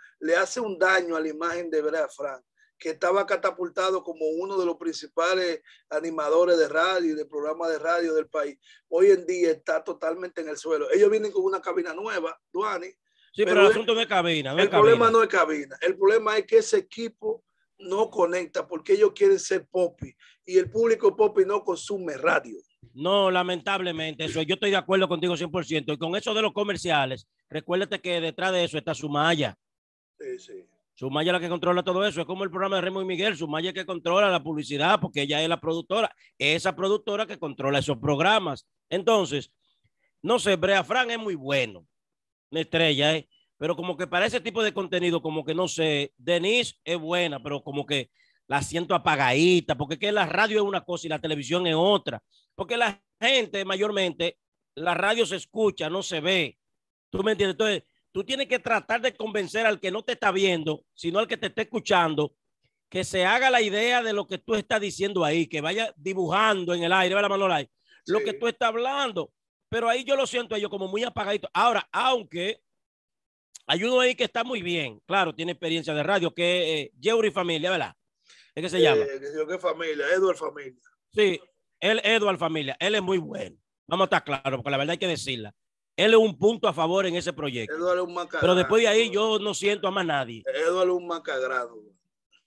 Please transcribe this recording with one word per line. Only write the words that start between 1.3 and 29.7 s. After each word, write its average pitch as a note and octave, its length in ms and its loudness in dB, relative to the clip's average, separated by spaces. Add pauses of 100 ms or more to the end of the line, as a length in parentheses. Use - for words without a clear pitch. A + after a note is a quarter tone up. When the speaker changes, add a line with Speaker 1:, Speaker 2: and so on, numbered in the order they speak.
Speaker 1:
de D#3 100 0
Brea D3+ 280 -2
Frank, C#3 340 -10 (340)
que D#3+ 140 -6
estaba F#3 340 0
catapultado F#3 800 -2
como D#3+ 200 -6
uno F#3 320 -2
de F#3 80 0
los E3 120 -2
principales E3+ 840 -2 (280)
animadores D#3+ 680 2
de D3+ 120 4
radio E3+ 420 2
y - 20 -2
de D3+ 120 -6
programas D3+ 460 -6
de D#3 60 -2
radio E3 360 -2
del D#3 160 0
país. D3 280 -4 (300)
Hoy F#3 240 6
en F3+ 140 4
día F3 260 2
está D#3+ 320 -2
totalmente F3 560 -6
en D#3 80 -6
el D3+ 80 -8
suelo. D3 340 -2
Ellos G3+ 220 6
vienen G#3+ 220 0
con F#3+ 100 0
una F#3+ 180 0
cabina F3 320 -4
nueva, F3+ 460 -6 (140)
Duani. F#3 340 -4
Speaker 2:
Sí, - 560 -8
pero - 40 2
Speaker 1:
pero G#3 160 4
Speaker 2:
el - 40 10
Speaker 1:
es, G#3+ 60 8
Speaker 2:
asunto A3+ 200 0
no A3 60 0
es A3+ 80 0
cabina, E3 460 0
no E3 60 -2
Speaker 1:
el G3 40 6
Speaker 2:
es G3+ 60 4
cabina. G3+ 120 6
Speaker 1:
problema A3+ 300 8
no A3+ 100 6
es A3 60 4
cabina. D#3 540 0
El F3+ 160 0
problema G#3+ 400 4
es G3+ 80 0
que A3 140 8
ese G#3+ 180 0
equipo A3 680 -6 (360)
no G3 300 -2
conecta F3 560 0
porque E3+ 280 -2
ellos G3+ 200 4
quieren G3 260 4
ser - 280 -4
popi E3+ 480 -4 (300)
y F#3 120 2
el F3+ 140 2
público A3 460 2
popi G#3 260 4
no G3+ 220 0
consume F3+ 500 -6
radio. C3+ 440 -2 (340)
Speaker 2:
No, F#3+ 360 2
lamentablemente, F3+ 920 -2
eso, D#3+ 180 -4
yo D#3+ 120 -2
estoy G3 180 -2
de G3 60 4
acuerdo F#3 320 2
contigo F3 260 0
cien D#3 160 -6
por E3+ 140 -2
ciento. D3+ 260 -2
Y D3 60 -2
con E3 180 -4
eso A3 180 -4
de A3 100 0
los G3+ 100 0
comerciales, E3 720 -2 (220)
recuérdate F#3 500 -4
que F3 220 -2
detrás E3 320 -2
de F3 100 2
eso D#3 140 -4
está D#3 160 -6
Sumaya. D3 640 0 (600)